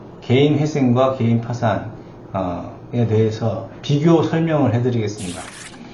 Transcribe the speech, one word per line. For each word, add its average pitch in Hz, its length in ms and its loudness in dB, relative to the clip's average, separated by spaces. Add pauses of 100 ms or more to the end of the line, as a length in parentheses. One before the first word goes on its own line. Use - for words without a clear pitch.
(200)
개인 143 380 4
회생과 131 560 2
개인 117 260 2
파산, 98 520 -2 (400)
어, 87 400 -4 (200)
에 120 140 2
대해서 110 640 0 (140)
비교 151 420 4
설명을 151 500 2
해드리겠습니다. 107 640 -2 (540)